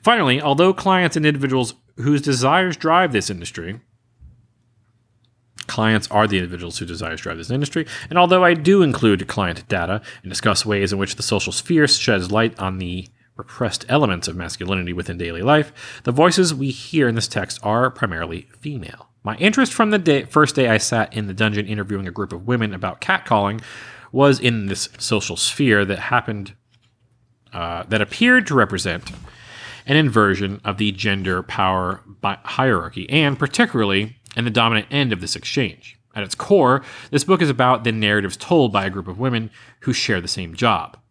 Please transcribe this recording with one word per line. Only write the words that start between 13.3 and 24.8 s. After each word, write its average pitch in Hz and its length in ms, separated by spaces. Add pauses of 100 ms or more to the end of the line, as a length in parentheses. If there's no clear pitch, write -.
repressed - 520
elements 113 400
of 85 80
masculinity 90 560
within 87 260
daily 85 240
life, - 600
the 123 80
voices 170 420
we 135 160
hear 139 380
in 113 60
this 113 140
text - 340
are 117 280
primarily 82 580 (120)
female. 135 480 (140)
My - 140
interest 214 360
from 214 180
the 208 80
day, 156 260
first 151 300
day 131 140
I 110 100
sat - 360
in 107 120
the 95 80
dungeon 104 320
interviewing 101 400
a 87 60
group 98 200
of 90 140
women 113 260
about 92 280
catcalling 110 640 (500)
was 135 260
in 113 280
this 98 220 (100)